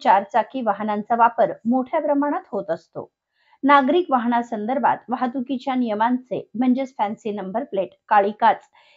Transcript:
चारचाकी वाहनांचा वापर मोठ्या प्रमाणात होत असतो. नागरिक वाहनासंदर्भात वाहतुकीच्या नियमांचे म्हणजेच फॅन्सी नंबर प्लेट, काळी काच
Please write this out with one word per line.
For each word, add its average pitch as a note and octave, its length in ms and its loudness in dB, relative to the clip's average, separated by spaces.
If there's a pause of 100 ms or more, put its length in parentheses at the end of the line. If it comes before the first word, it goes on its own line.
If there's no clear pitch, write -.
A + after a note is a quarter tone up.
चारचाकी G#3+ 580 0
वाहनांचा G#3+ 540 -2
वापर A3+ 380 2 (120)
मोठ्या B3+ 360 0
प्रमाणात D4 500 0
होत G3 180 -6
असतो. - 400 -10 (540)
नागरिक C#4+ 460 4
वाहनासंदर्भात A#3+ 880 0 (120)
वाहतुकीच्या B3+ 680 -4
नियमांचे A#3 680 -2 (120)
म्हणजेच B3+ 440 0
फॅन्सी G#3+ 340 -4
नंबर G3+ 320 -6
प्लेट, F#3+ 260 -4 (180)
काळी G#3 240 4
काच G#3 300 2 (360)